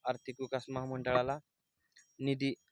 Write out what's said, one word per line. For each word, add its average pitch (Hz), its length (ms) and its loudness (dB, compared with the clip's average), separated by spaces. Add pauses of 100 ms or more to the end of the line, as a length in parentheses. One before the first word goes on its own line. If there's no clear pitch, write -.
आर्थिक 127 320 -4
विकास 131 300 -4
महामंडळाला 131 680 0 (800)
निधी 139 340 2 (180)